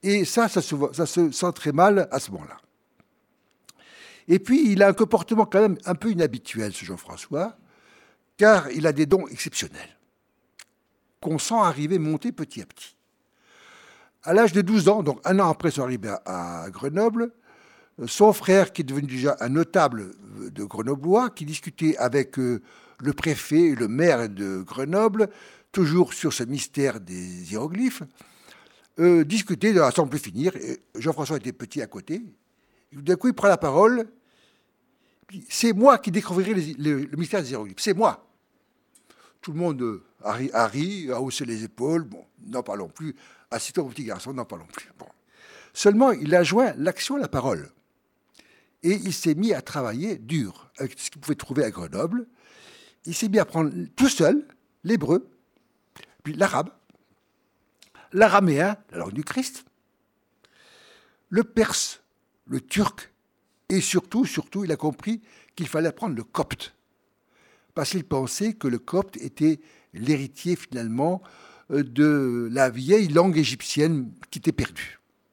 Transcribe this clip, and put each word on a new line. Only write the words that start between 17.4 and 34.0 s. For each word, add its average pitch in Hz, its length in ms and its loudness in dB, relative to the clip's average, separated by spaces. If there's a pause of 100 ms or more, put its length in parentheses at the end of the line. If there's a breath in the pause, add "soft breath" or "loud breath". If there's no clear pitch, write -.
son 208 260 6
frère, 196 400 4
qui 170 100 -6
est - 20 -2
devenu 139 220 -4
déjà 131 340 -2
un 120 100 -4
notable 139 600 0 (380)
de 101 140 -8
Grenoblois, 139 680 0
qui - 140 -12
discutait 156 540 -2
avec, 127 400 0
euh, 123 240 -2 (380 soft breath)
le 135 120 -2
préfet 151 480 0
et 165 140 4
le 117 140 -2
maire 127 400 2
de 95 340 -6
Grenoble, 196 680 0 (420 loud breath)
toujours 170 440 2
sur - 180 -4
ce - 100 -6
mystère 127 580 -4
des 90 520 -12
hiéroglyphes, 165 500 -4 (960 soft breath)
euh, 170 260 6
discutait 196 500 0
de, 175 80 6 (120)
sans 160 120 2
plus 139 120 -6
finir. 131 380 -4
Et - 240 -10 (180)
Jean-François 147 380 -4
était 123 160 -8
petit - 300 -10
à 110 40 -8
côté. 156 380 -10 (640)
Et 135 60 -20
tout 143 60 -16
d'un 175 140 2
coup, 214 120 0
il 247 60 0
prend 208 140 2
la 175 100 6
parole. 214 500 4 (1200)